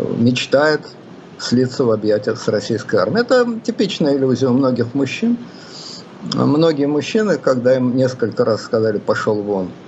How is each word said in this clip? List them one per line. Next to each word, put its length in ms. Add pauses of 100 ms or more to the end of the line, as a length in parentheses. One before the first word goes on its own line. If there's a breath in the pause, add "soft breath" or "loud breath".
(180)
мечтает 640 (600)
слиться 440
в 80
объятиях 480
с 80
российской 540
армией. 220
Это 220 (200)
типичная 500
иллюзия 320
у 60
многих 400
мужчин. 440 (960 loud breath)
Многие 520
мужчины, 500
когда 380
им 220
несколько 480
раз 160
сказали: 360
«Пошел 440
вон», 260 (200)